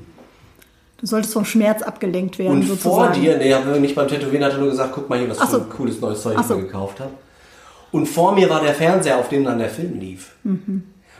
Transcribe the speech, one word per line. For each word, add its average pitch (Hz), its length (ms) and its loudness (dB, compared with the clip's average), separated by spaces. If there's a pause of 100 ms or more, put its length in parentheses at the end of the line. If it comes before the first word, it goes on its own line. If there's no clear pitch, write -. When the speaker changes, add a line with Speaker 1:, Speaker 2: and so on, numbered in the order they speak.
(960)
Speaker 1:
Du - 80 -10
solltest 214 280 -2
vom 214 120 0
Schmerz 214 380 2
abgelenkt 185 560 -4
werden, 185 220 0
Speaker 2:
Und 185 60 0
Speaker 1:
sozusagen. 180 280 0
Speaker 2:
vor - 140 4
dir, 156 280 2
nee, 135 120 2
er 131 160 4
hat 143 140 2
nicht 139 160 2
beim 143 120 2
Tätowieren, 143 380 0
hat 139 80 2
er 139 60 -4
nur 139 100 2
gesagt, 131 260 -2
"Guck 143 140 -8
mal 123 100 0
hier, 120 100 -2
was 107 100 -4
Speaker 1:
Ach - 100 2
so. 262 100 2
Speaker 2:
für 107 60 -2
ein - 40 -12
cooles 117 320 -4
neues 107 200 -4
Zeug 110 180 -2
Speaker 1:
Ach - 80 2
so. 214 80 0
Speaker 2:
ich 95 60 -2
mir 95 60 -6
gekauft 98 320 -8
habe." 135 120 -10 (800)
Und 151 160 0
vor 180 260 2
mir 190 160 6
war 156 120 2
der 147 120 2
Fernseher, 160 460 2
auf 123 100 -2
dem 139 140 2
dann 120 160 -2
der 110 100 -2
Film 165 300 -8
lief. 95 320 -14 (120)
Speaker 1:
Mhm. 190 400 -4 (360)